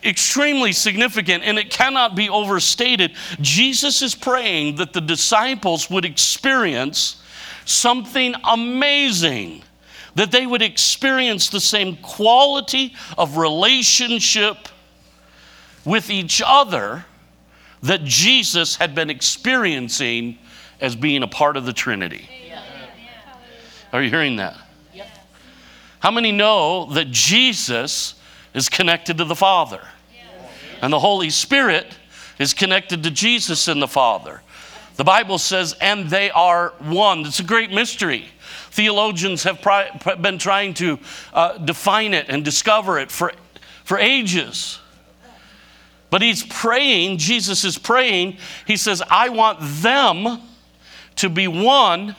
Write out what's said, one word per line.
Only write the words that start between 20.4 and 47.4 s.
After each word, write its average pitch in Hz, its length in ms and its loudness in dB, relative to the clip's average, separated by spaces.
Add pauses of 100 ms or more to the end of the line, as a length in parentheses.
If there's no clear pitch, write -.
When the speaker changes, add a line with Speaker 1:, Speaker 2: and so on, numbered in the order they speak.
Speaker 1:
as 127 160 -2
being 139 260 0
a 117 60 -4
part 147 280 0
of 131 80 -6
the 123 80 -6
Trinity. 95 560 -6 (200)
Speaker 2:
Yeah. - 120 -16 (1300)
Speaker 1:
Are 131 100 0
you 123 80 0
hearing 147 240 0
that? 95 220 -6 (360)
Speaker 2:
Yep. - 160 -18 (920)
Speaker 1:
How 180 100 2
many 226 220 0
know 185 540 2
that 143 260 -4
Jesus 156 1040 0 (360)
is 131 160 -2
connected 170 500 0
to 170 60 0
the 160 120 -4
Father? 170 440 2 (1000)
And 135 100 0
the 151 60 2
Holy 180 320 2
Spirit 226 680 0 (440)
is 139 120 0
connected 185 520 0
to 165 80 -2
Jesus 202 560 0
and 147 120 0
the 139 60 0
Father. 101 560 -2 (540)
The 139 80 0
Bible 190 340 4
says, 185 420 -2
"And 190 300 0
they 196 220 2
are 175 480 2
one." 170 440 2
It's 151 140 -6
a 185 60 -4
great 220 260 0
mystery. 190 540 -2 (480)
Theologians 202 720 0
have 185 180 -4
pri-, 208 280 2 (100)
pr-, 190 160 -2
been 185 220 -2
trying 196 360 -2
to, 165 240 -2 (340)
uh, 170 260 2
define 196 560 0
it 147 140 0
and 143 160 -2
discover 190 540 2
it 135 140 -6
for, - 200 -2 (520)
for 190 120 0
ages. 196 840 0 (1300)
But 190 100 2
he's 226 220 2
praying, 226 760 0
Jesus 190 440 -2